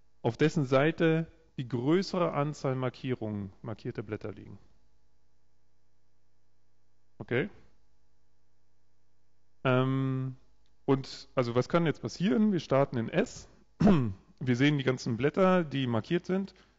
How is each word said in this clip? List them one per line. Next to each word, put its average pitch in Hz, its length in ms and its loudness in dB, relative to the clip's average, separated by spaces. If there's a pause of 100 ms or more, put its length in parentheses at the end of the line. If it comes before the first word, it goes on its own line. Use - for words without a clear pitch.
(220)
auf 117 140 0
dessen 151 280 2
Seite 160 600 2 (300)
die 127 120 -6
größere 165 640 0
Anzahl 143 420 -2
Markierungen, 110 800 -6 (100)
markierte 113 400 -10
Blätter 104 300 -10
liegen. 104 260 -18 (2500)
Okay? 127 300 -4 (2250)
Ähm, 131 760 0 (500)
und, - 480 -2
also, 120 200 0
was 123 140 2
kann 170 180 2
jetzt - 160 -2
passieren? 214 500 0
Wir 165 80 0
starten 135 360 2
in 113 120 -2
S. - 400 -4 (320)
<clears throat> 180 80 6 (520)
Wir 123 160 2
sehen 147 200 4
die 131 80 -4
ganzen 127 320 -2
Blätter, 180 480 2
die 135 220 -2
markiert 120 400 -2
sind. 190 280 -4 (240)